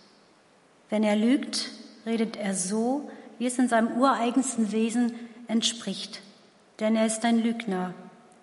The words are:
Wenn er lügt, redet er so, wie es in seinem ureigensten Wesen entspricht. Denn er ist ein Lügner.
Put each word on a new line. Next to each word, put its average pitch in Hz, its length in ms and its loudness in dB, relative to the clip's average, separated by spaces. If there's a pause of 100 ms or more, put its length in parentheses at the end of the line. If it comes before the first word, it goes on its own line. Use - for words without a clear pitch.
(920)
Wenn 214 120 0
er 208 140 4
lügt, 240 540 0 (360)
redet 226 300 -2
er 196 180 -2
so, 220 560 -2 (280)
wie 233 80 -2
es 254 120 -2
in 247 100 4
seinem 233 200 4
ureigensten 240 840 2
Wesen 226 400 2 (340)
entspricht. - 760 -4 (580)
Denn 220 140 2
er 220 120 4
ist 220 180 -2
ein 233 180 4
Lügner. 190 500 -2 (500)